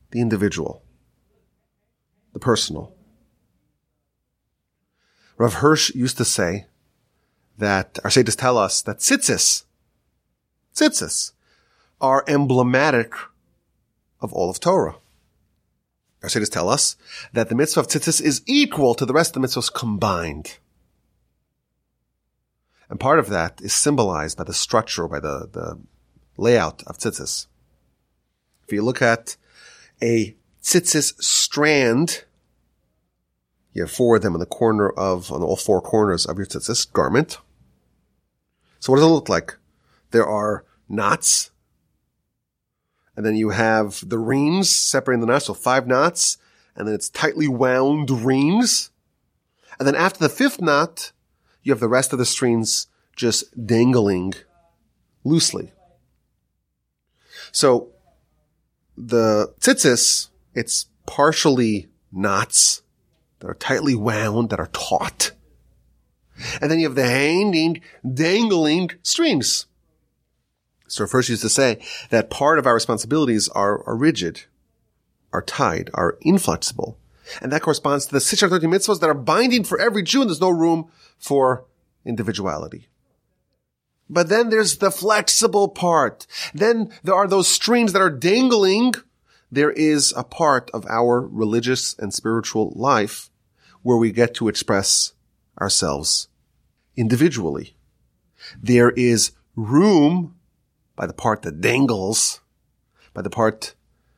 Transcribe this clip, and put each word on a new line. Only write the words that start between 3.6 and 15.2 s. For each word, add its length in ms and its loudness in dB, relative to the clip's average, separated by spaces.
Rav 180 2
Hirsch 380 2
used 240 -4
to 80 0
say 400 -2
that, 460 -2
our 60 -2
sages 260 2
tell 220 0
us 240 0
that 180 -8
tzitzis, 640 0
tzitzis 580 -2
are 280 2
emblematic 840 2
of 120 -8
all 160 -2
of 100 -8
Torah. 360 0